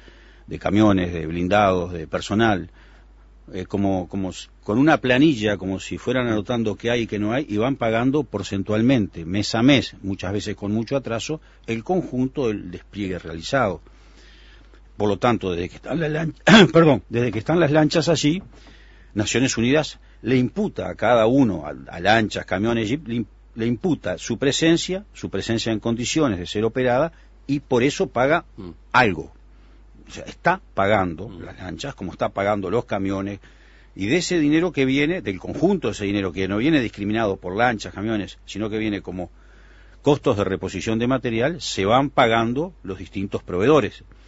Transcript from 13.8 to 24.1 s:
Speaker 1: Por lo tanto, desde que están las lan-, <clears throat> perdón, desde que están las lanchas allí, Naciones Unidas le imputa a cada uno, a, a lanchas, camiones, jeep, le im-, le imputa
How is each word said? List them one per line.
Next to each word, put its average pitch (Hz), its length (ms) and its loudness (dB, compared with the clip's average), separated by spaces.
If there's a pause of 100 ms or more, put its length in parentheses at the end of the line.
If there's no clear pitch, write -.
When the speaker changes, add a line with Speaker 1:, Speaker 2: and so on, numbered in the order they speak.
Speaker 1:
Por 104 100 0
lo 101 100 0
tanto, 104 340 0
desde 87 180 -4
que - 80 -20
están 139 220 -6
las 151 120 -2
lan-, 156 240 -6 (100)
<clears throat> 202 280 10
perdón, 156 360 6
desde 120 220 0
que 131 80 -4
están 165 200 0
las 147 120 2
lanchas 156 380 2
allí, 160 340 0 (720)
Naciones 117 440 0
Unidas 135 400 0 (240)
le 123 140 0
imputa 123 540 -2
a 87 60 -8
cada 110 300 4
uno, 113 400 4
a, 73 80 -10 (180)
a - 80 -12
lanchas, 107 460 2
camiones, 107 440 0
jeep, 139 180 -4
le 117 80 -4
im-, 113 100 -2 (300)
le 113 100 -4
imputa 120 520 -2